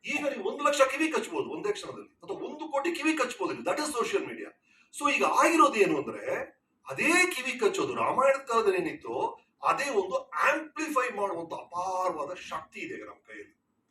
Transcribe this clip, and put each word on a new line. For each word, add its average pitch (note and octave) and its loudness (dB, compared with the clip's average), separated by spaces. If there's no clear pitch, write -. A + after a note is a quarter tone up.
ಈಗ D4 -2
ನೀವು B3+ -2
ಒಂದು C#4 -6
ಲಕ್ಷ C#4+ 4
ಕಿವಿ D#4 2
ಕಚ್ಬೋದು - -4
ಒಂದೇ - -4
ಕ್ಷಣದಲ್ಲಿ, - -10
ಅಥವಾ - -8
ಒಂದು D4+ -10
ಕೋಟಿ D4+ 0
ಕಿವಿ D#4 0
ಕಚ್ಬೋದು. A#3+ -2
That A#2 -2
is D4+ -2
social - 0
media. - -8
So, C#4 2
ಈಗ - 4
ಆಗಿರೋದು D#4 6
ಏನು E3 6
ಅಂದ್ರೆ A#2+ -4
ಅದೇ E4 2
ಕಿವಿ B3+ -6
ಕಚ್ಚೋದು - 2
ರಾಮಾಯಣದ C4+ 4
ಕಾಲದಲ್ಲಿ G#3+ 2
ಏನಿತ್ತು, - -4
ಅದೇ C#4 2
ಒಂದು A#3+ 0
ಆಂಪ್ಲಿಫೈ D4 0
ಮಾಡುವಂತ E3+ -4
ಅಪಾರವಾದ F3+ -4
ಶಕ್ತಿ - -12
ಇದೆ A2 -8
ಈಗ G#2+ -12
ನಮ್ಮ - -20
ಕೈಯಲ್ಲಿ. G#2 -20